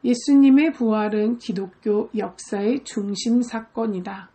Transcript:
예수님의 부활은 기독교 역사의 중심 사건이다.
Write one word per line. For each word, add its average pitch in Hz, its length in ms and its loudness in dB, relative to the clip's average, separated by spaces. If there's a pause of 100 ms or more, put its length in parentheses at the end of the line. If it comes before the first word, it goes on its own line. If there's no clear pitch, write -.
예수님의 277 680 4
부활은 214 640 -2
기독교 208 800 -4
역사의 208 680 -4
중심 220 580 -2
사건이다. 202 920 -8